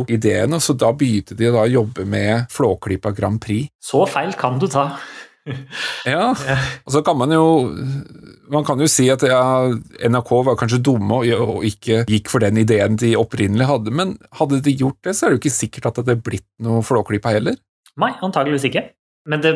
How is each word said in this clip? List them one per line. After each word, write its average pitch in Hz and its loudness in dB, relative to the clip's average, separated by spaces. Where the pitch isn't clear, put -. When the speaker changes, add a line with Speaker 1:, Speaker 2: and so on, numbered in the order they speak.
Speaker 1:
ideene", 110 0
så 151 0
da 127 2
begynte 117 -2
de 117 2
da 110 4
å - 2
jobbe 110 -2
med 104 0
Flåklypa 101 -2
Grand 101 -2
Prix. 113 -4
Speaker 2:
Så 175 0
feil 170 -4
kan 127 0
du 185 0
ta. 139 0
Speaker 1:
Ja, 180 0
Speaker 2:
Ja. 135 -4
Speaker 1:
og 127 -8
så 156 2
kan 165 0
man 131 2
jo, 160 4
man 147 0
kan 135 -2
jo 156 2
si 131 4
at, 135 2
ja, 127 4
N 120 -2
R 120 2
K 123 2
var 120 4
kanskje 123 0
dumme 117 2
og, 120 0
og 110 -2
ikke 113 0
gikk 107 0
for - 2
den 107 2
ideen 107 2
de 117 0
opprinnelig 113 0
hadde, 113 0
men 185 -2
hadde 139 0
de 143 2
gjort 131 -2
det, 185 -4
så 285 -2
er 180 4
det - 2
jo - 0
ikke 135 -2
sikkert - -4
at 120 -6
det 117 -4
hadde 117 0
blitt 104 -6
noe 113 2
Flåklypa 110 0
heller. 147 -2
Speaker 2:
Nei, 240 0
antageligvis 147 0
ikke. 202 -4
Men 151 -2
det, 160 4